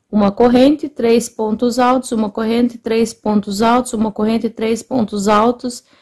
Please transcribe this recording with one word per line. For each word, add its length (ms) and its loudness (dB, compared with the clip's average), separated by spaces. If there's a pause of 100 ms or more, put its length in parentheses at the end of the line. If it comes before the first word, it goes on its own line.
(160)
Uma 160 2
corrente, 560 4
três 400 0
pontos 500 -4
altos, 360 0
uma 160 -2
corrente, 480 -2
três 360 -2
pontos 480 -2
altos, 300 2
uma 220 -4
corrente, 360 -2
três 320 -4
pontos 460 -4
altos, 560 0 (180)